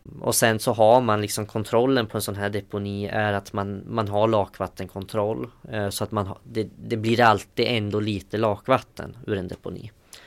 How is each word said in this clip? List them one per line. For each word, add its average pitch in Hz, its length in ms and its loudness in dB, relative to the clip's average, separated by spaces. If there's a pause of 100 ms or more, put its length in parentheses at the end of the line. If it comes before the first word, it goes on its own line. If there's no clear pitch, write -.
(220)
Och 117 140 0
sen 113 240 2
så 123 140 0
har 110 280 8
man 107 200 2
liksom 104 240 -4
kontrollen 117 640 2
på 110 100 -6
en 104 40 -4
sån 101 140 -6
här 101 140 -4
deponi 101 580 -6
är 107 260 0
att 98 200 -6
man, 98 340 -6
man 110 200 -2
har 104 200 2
lakvattenkontroll, 104 1200 -2 (220)
eh, 104 180 -2
så 104 140 -6
att 101 80 -6
man 104 160 -2
ha, 98 160 -12
det, 113 240 -6 (100)
det 113 200 -4
blir 113 240 2
alltid 113 480 4
ändå 104 300 0
lite 104 380 -4
lakvatten 113 800 -2 (100)
ur 107 100 -2
en 92 100 -6
deponi. 90 440 -12 (360)